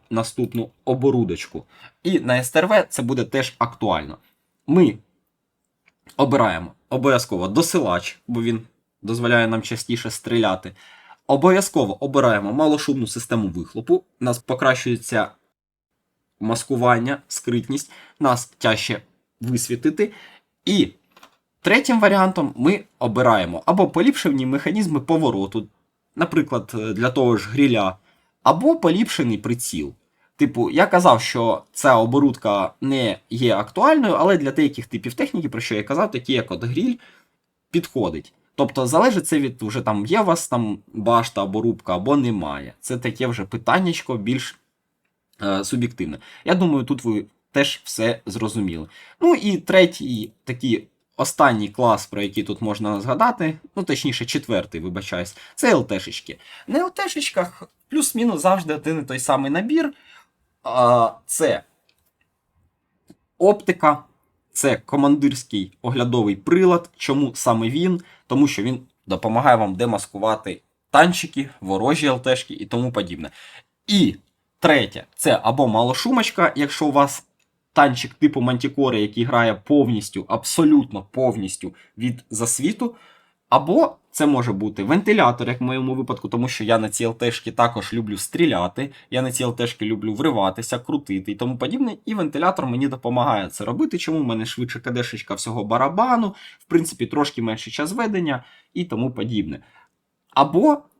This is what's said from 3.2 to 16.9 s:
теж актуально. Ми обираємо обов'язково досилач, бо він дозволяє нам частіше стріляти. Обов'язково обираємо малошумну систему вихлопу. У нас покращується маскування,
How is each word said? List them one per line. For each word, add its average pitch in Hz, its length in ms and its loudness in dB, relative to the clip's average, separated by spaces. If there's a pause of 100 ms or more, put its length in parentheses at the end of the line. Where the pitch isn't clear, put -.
теж 131 340 -4
актуально. 90 600 -4 (500)
Ми 156 300 4 (1200)
обираємо 110 540 2 (180)
обов'язково 120 580 0
досилач, 113 800 0
бо 120 140 -2
він 117 200 -2 (400)
дозволяє 117 460 2
нам 113 140 -2
частіше 117 500 -6
стріляти. 107 640 -2 (520)
Обов'язково 175 760 2
обираємо 117 500 2
малошумну 143 540 0
систему 113 400 -4
вихлопу. 101 480 -2
У - 300 -6
нас 123 140 -2
покращується 127 880 -2 (1120)
маскування, 120 880 0